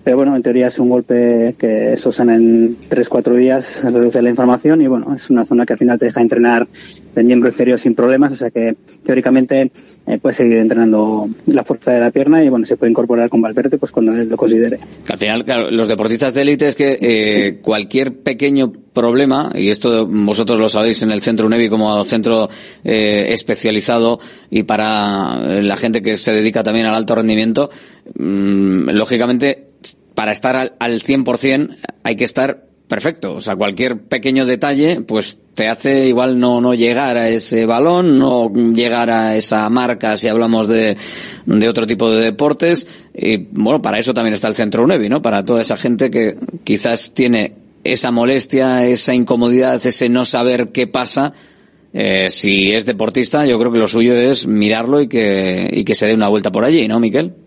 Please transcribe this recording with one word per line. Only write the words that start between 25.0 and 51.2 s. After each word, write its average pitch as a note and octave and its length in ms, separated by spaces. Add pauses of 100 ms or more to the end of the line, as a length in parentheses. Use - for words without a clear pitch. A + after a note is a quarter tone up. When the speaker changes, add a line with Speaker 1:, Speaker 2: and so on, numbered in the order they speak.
Speaker 2:
eh, - 20
la G2 160
gente A2+ 240
que G#2+ 160
se - 160
dedica G#2+ 300
también A2+ 240
al A2 80
alto A2 180
rendimiento, A2+ 560 (460)
mm, G2 720
lógicamente, A#2+ 800 (480)
para G#2+ 160
estar B2+ 240
al, C3 240
al A#2+ 220
cien C3+ 220
por A#2+ 140
cien C3+ 400 (240)
hay A#2 140
que A2+ 80
estar C3 420 (220)
perfecto. G2+ 460
O F2+ 80
sea, G#2 140
cualquier G#2 460
pequeño C3 440
detalle, C#3+ 560
pues - 380 (160)
te A2 120
hace C3+ 400
igual B2+ 300
no, B2 240
no B2 140
llegar A#2+ 420
a A2+ 120
ese A2+ 360
balón, D#3 540
no B2 340
llegar A#2 560
a A2 260
esa G#2+ 340
marca A#2+ 480
si A#2+ 100
hablamos A2+ 400
de, A2 280 (500)
de A2 240
otro A2+ 180
tipo A2+ 240
de A2 100
deportes. D3 680 (280)
Y G#2+ 220
bueno, A2+ 440
para G2+ 160
eso A#2 160
también A2+ 220
está A2 120
el G#2+ 60
Centro A2 300
unevi, C3 260
¿no? A2 140
Para G#2 200
toda A#2 180
esa A2+ 140
gente A#2+ 360
que A2 240 (280)
quizás - 500
tiene A#2+ 400 (300)
esa B2 280
molestia, B2+ 760
esa B2 300
incomodidad, B2 680
ese B2 260
no B2 140
saber B2 460
qué B2+ 160
pasa. C3+ 480 (600)